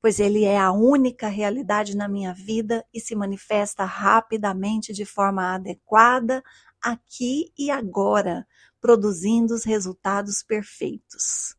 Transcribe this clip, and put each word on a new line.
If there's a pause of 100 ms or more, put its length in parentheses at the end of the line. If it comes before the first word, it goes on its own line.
pois
ele
é
a
única
realidade
na
minha
vida
e
se
manifesta
rapidamente
de
forma
adequada (380)
aqui
e
agora, (360)
produzindo
os
resultados
perfeitos.